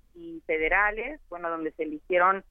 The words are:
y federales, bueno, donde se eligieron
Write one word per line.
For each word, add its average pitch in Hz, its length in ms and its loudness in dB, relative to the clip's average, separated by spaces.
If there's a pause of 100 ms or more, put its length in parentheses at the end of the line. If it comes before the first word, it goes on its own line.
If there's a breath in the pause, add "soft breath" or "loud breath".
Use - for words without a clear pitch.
(140)
y 339 320 -14
federales, 208 840 0
bueno, 175 220 -6
donde 160 220 -4
se - 100 -6
eligieron 180 680 2